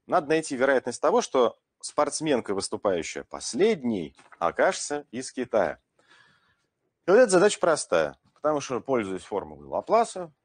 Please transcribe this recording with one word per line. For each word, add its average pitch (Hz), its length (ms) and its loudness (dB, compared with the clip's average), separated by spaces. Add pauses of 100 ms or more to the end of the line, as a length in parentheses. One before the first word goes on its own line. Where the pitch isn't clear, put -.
Надо 156 220 0
найти 156 280 -2
вероятность 123 440 0
того, 190 200 2
что 127 360 0 (240)
спортсменка, 143 760 -2
выступающая 95 720 -4
последней, 120 880 -2 (240)
окажется 147 720 -2
из 127 220 -10
Китая. 101 460 -2 (1300)
И - 40 2
вот 190 60 8
эта 247 140 8
задача 185 280 4
простая, 85 600 0 (160)
потому 147 260 -2
что, 127 200 -6
пользуясь 101 420 -4
формулой 76 440 -8
Лапласа, 170 640 -2 (140)